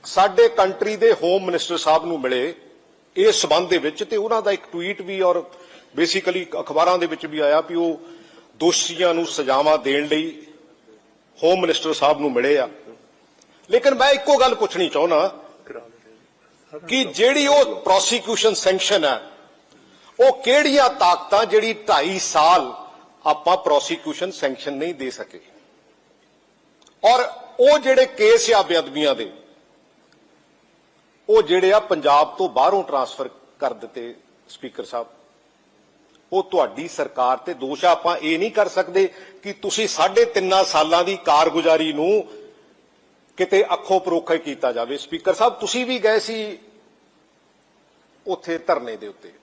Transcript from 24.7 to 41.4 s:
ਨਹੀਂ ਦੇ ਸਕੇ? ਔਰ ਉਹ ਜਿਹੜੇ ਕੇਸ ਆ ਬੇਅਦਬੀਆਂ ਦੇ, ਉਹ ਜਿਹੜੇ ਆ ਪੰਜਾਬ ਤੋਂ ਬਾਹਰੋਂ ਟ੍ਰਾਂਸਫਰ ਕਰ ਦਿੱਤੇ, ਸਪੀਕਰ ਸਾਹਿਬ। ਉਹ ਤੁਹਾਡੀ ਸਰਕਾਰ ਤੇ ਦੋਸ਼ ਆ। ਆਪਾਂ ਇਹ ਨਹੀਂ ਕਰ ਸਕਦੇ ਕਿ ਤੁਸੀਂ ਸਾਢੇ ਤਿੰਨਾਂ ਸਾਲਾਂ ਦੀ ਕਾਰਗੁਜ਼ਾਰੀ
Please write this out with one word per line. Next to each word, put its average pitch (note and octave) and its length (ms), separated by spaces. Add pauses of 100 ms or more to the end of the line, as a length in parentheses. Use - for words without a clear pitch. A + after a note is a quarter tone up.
ਨਹੀਂ D#3+ 200
ਦੇ C3 180
ਸਕੇ? G2 280 (1600)
ਔਰ B3 260 (300)
ਉਹ C#4+ 200
ਜਿਹੜੇ C4 260
ਕੇਸ A3+ 460
ਆ G3+ 100
ਬੇਅਦਬੀਆਂ D3+ 540
ਦੇ, G#2+ 160 (2000)
ਉਹ G#3+ 120
ਜਿਹੜੇ F3+ 320
ਆ G#3+ 60
ਪੰਜਾਬ D3+ 580
ਤੋਂ F#3 120
ਬਾਹਰੋਂ E3+ 340
ਟ੍ਰਾਂਸਫਰ C3 460 (300)
ਕਰ B2+ 140
ਦਿੱਤੇ, A#2 420 (340)
ਸਪੀਕਰ - 340
ਸਾਹਿਬ। A#2 240 (1300)
ਉਹ F#3+ 100
ਤੁਹਾਡੀ D#3 440
ਸਰਕਾਰ C3 500
ਤੇ F3 160
ਦੋਸ਼ C#3 320
ਆ। F3 60
ਆਪਾਂ E3+ 260
ਇਹ D#3+ 220
ਨਹੀਂ A3 120
ਕਰ G#3 160
ਸਕਦੇ F#3 420 (340)
ਕਿ G3+ 100
ਤੁਸੀਂ G#3 340
ਸਾਢੇ G3 380
ਤਿੰਨਾਂ F#3+ 380
ਸਾਲਾਂ E3 400
ਦੀ F#3+ 120
ਕਾਰਗੁਜ਼ਾਰੀ D#3+ 760